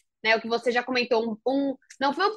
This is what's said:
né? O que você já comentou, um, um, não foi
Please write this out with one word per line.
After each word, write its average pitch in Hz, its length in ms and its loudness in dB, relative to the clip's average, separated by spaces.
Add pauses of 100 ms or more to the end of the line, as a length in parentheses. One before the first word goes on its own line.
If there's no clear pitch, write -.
(220)
né? 220 140 4
O 220 60 2
que 226 80 -8
você 233 200 -2
já 240 140 2
comentou, 233 600 -2
um, 247 40 0
um, 277 260 0 (240)
não 277 140 2
foi 359 120 0 (120)